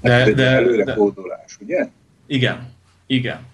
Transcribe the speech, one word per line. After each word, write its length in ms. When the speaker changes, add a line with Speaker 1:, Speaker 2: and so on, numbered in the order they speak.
Speaker 1:
De, 80
Speaker 2:
De, 40
Speaker 1:
ez 140
egy 80
Speaker 2:
de, 120
Speaker 1:
előre 360
Speaker 2:
de 100
Speaker 1:
kódolás, 680
ugye? 260
Speaker 2:
Igen, 440
igen. 480